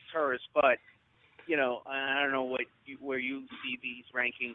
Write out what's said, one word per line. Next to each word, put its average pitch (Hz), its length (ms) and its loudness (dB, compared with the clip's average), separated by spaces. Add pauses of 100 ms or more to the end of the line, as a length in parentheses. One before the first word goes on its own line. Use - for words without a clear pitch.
(120)
Turris, 139 420 0
but, 139 240 6 (720)
you 165 80 2
know, 123 280 2
I, 135 340 0
I 143 40 4
don't 139 80 4
know 135 140 2
what 127 180 -2 (240)
you, 135 120 -14
where 135 200 -2
you 131 300 -4 (160)
see 127 180 -6
these 123 220 -10 (100)
rankings, 123 400 -2